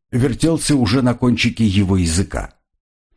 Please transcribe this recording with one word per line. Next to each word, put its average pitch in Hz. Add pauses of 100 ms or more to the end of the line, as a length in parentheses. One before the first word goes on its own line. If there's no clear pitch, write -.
(120)
вертелся 147
уже 123
на 123
кончике 117
его 95
языка. 80 (640)